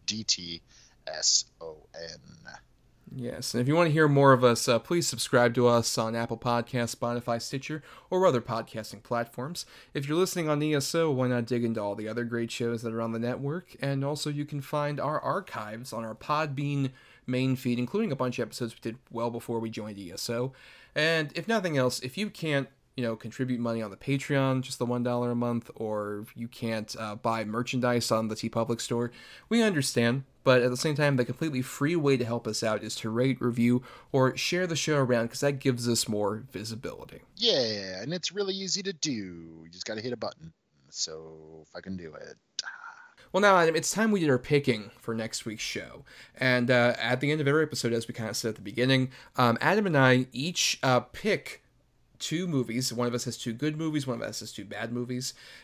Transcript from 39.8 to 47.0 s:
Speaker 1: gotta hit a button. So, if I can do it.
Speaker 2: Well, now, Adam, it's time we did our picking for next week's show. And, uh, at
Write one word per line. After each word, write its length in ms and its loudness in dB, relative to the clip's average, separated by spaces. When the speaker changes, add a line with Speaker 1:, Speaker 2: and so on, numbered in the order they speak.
Speaker 1:
gotta 160 -6
hit 100 -6
a 60 -6
button. 340 -10
So, 760 -10
if 80 -20
I 60 -12
can 160 -10
do 180 -12
it. 240 -16
Speaker 2:
Well, 80 2
now, 180 8
Adam, 200 4
it's 140 -2
time 200 2
we 80 2
did 100 4
our 80 6
picking 640 0
for 160 -6
next 300 -6
week's 180 -8
show. 400 -8
And, 340 2
uh, 300 6
at 220 0